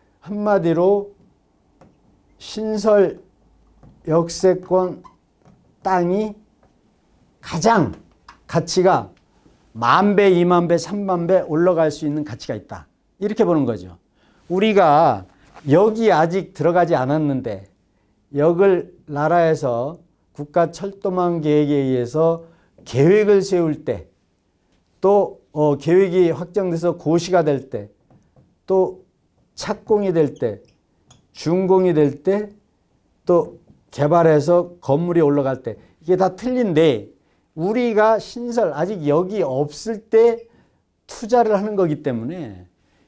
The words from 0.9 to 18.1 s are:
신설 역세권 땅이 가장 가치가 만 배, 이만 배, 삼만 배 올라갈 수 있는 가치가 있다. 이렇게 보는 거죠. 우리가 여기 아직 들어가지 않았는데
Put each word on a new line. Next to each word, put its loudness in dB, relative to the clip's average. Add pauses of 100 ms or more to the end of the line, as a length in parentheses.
신설 0 (880)
역세권 0 (800)
땅이 -2 (1040)
가장 0 (520)
가치가 0 (600)
만 2
배, 6
이만 2
배, 2
삼만 -4
배 2
올라갈 0
수 -8
있는 -4
가치가 -12
있다. -14 (320)
이렇게 -2
보는 2
거죠. -6 (520)
우리가 2 (460)
여기 4
아직 0
들어가지 0
않았는데 -4 (680)